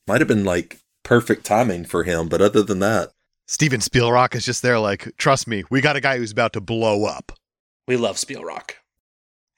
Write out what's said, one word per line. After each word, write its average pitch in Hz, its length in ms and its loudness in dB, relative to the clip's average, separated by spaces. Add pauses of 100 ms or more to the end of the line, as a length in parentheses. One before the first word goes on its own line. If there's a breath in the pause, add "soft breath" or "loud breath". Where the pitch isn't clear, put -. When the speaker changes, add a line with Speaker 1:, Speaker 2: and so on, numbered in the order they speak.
Speaker 1:
might 107 140 2
have - 80 2
been, 104 160 2
like, 90 360 -2 (240)
perfect 117 420 2
timing 104 400 0
for 85 180 -2
him." 82 240 -2
But 85 140 2
other 104 200 4
than 95 180 -4
that, 98 320 0 (340)
Speaker 2:
Steven 127 340 0
Spielrock 120 540 2
is 117 100 -6
just 123 160 -4
there 123 180 2
like, 104 380 -4
"Trust 135 300 2
me, 104 240 -4
we 131 100 2
got 143 160 2
a 135 60 -4
guy 135 160 0
who's 110 140 -6
about 113 200 0
to 110 80 -6
blow 110 460 0
up." - 260 -8 (540)
Speaker 3:
We 127 100 0
love 113 200 -2
Spielrock. - 560 -12 (840)